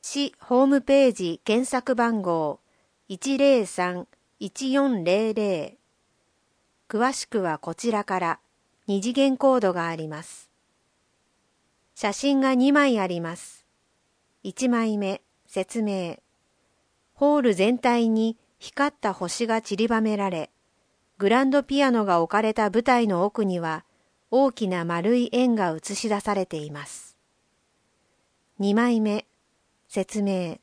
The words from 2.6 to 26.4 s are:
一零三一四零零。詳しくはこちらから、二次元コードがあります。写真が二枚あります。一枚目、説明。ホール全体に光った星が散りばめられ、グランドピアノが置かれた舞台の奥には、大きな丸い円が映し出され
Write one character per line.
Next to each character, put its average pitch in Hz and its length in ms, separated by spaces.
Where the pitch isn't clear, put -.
一 262 300
零 269 280
三 180 400
一 254 340
四 269 300
零 208 320
零。 196 420
詳 240 240
し - 140
く 214 160
は 160 160
こ 170 160
ち 233 160
ら 208 140
か 185 160
ら、 170 200
二 196 140
次 233 120
元 269 240
コ 262 200
ー 247 40
ド 190 120
が 170 160
あ 165 80
り 160 120
ま 156 140
す。 - 280
写 208 180
真 277 280
が 262 140
二 262 180
枚 277 280
あ 190 60
り 175 140
ま 170 160
す。 - 300
一 226 260
枚 226 300
目、 196 220
説 196 360
明。 190 360
ホ 294 240
ー 285 40
ル 240 140
全 214 240
体 240 300
に 220 300
光 - 320
っ - 80
た 202 140
星 185 340
が 226 140
散 208 160
り 220 120
ば 226 120
め 214 160
ら 202 140
れ、 160 200
グ 196 100
ラ 247 160
ン 269 60
ド 277 120
ピ 277 220
ア 262 80
ノ 226 120
が 180 160
置 165 120
か 214 100
れ 220 120
た 214 160
舞 226 120
台 240 240
の 185 180
奥 208 200
に 180 160
は、 160 240
大 262 200
き 226 160
な 180 180
丸 175 320
い 240 160
円 247 220
が 180 220
映 202 180
し 226 140
出 208 120
さ 208 140
れ 190 120